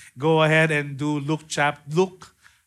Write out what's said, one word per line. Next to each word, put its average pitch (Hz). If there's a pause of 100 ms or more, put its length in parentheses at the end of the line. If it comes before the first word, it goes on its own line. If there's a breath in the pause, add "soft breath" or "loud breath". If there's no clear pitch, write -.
(180 loud breath)
go 156
ahead 160
and 143
do 147
Luke 147
chap-, 147 (120)
Luke, 185 (300 soft breath)